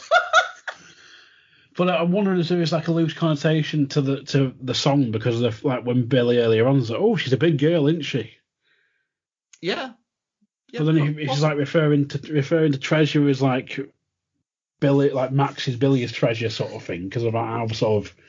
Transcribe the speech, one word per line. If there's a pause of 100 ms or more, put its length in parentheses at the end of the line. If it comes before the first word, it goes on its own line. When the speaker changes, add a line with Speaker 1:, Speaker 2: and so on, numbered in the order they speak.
(1800)
Speaker 1:
But
I'm
wondering
if
there
is,
like,
a
loose
connotation
to
the,
to
the
song
because
of,
like,
when
Billy
earlier
on
said,
"Oh,
she's
a
big
girl,
isn't
she?" (1200)
Speaker 2:
Yeah. (800)
Yeah,
Speaker 1:
But
then
he,
Speaker 2:
po-,
Speaker 1:
he's,
Speaker 2:
poss-
Speaker 1:
like,
referring
to,
referring
to
treasure
as,
like, (1040)
Billy,
like,
Max
is
Billy's
treasure
sort
of
thing
'cause
of
how
sort
of (160)